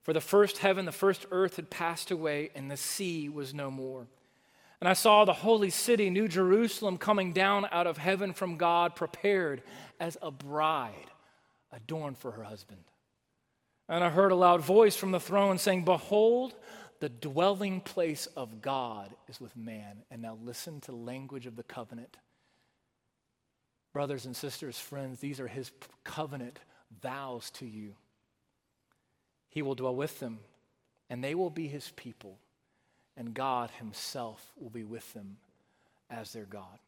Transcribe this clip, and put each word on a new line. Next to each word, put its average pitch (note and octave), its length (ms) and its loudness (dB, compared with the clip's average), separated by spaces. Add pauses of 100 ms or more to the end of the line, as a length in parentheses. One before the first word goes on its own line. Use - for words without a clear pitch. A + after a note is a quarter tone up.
For D#3+ 140 -2
the D#3 60 2
first G3+ 380 4
heaven, F#3+ 280 2
the D#3+ 60 -6
first F#3+ 380 0
earth F3+ 260 0
had D#3+ 120 -10
passed E3+ 420 -6
away, D#3 440 -2
and C#3 160 -10
the C#3+ 80 -8
sea E3 500 -4
was D3 240 -8
no C#3+ 180 -6
more. C3 380 -10 (720)
And F3 80 4
I F#3 60 8
saw G#3+ 300 10
the F#3+ 100 4
holy G#3 360 4
city, G#3+ 380 4
New G3 200 2
Jerusalem, F#3+ 680 4
coming G3 380 2
down G3 320 4
out F3 200 2
of E3 120 -2
heaven F#3 340 0
from F3 240 -4
God, E3+ 400 2
prepared F3 680 0 (380)
as E3+ 220 -6
a E3 80 -8
bride C#3+ 800 -2 (600)
adorned C#3 480 -8
for B2 140 -10
her A2 120 -12
husband. G2+ 400 -18 (1040)
And E3+ 140 2
I F3 60 6
heard F#3 240 8
a F#3 40 6
loud F3 260 8
voice G3 340 8
from F#3+ 160 -2
the F3+ 80 2
throne G3 380 2
saying, F#3 260 2
'Behold, A3 720 4 (440)
the D3+ 100 -6
dwelling F3+ 720 0
place E3 460 -4
of A2+ 340 -12
God A#2 560 -6 (120)
is A#2 120 -18
with A#2+ 160 -16
man.'" A2 540 -14
And A#2+ 100 -14
now A2+ 140 -10
listen A#2+ 480 -14
to - 80 -18
the B2 60 -12
language B2+ 500 -12
of A#2 100 -16
the A#2+ 60 -14
covenant. A#2 560 -14 (1700)
Brothers C#3 340 -6
and B2 100 -12
sisters, C#3 440 -12
friends, C3+ 400 -12
these C#3 180 -8
are B2+ 100 -10
his B2 220 -10 (320)
covenant C3+ 560 -10 (320)
vows B2+ 640 -10
to - 140 -16
you. G#2+ 300 -14 (1500)
"He D3+ 140 -8
will C3+ 120 -4
dwell B2+ 200 -4
with C#3+ 240 -6
them, A2+ 260 -12 (640)
and B2 140 -10
they C#3 120 -6
will F3 160 -2
be D#3+ 180 -8
his C#3 240 -12
people, G2+ 460 -20 (800)
and A#2 180 -12
God B2+ 380 -2
himself A2 840 -12
will B2 140 -16
be A2+ 140 -12
with A2 280 -14
them G2+ 260 -18 (720)
as A2+ 240 -14
their G#2+ 140 -14
God." G2 420 -18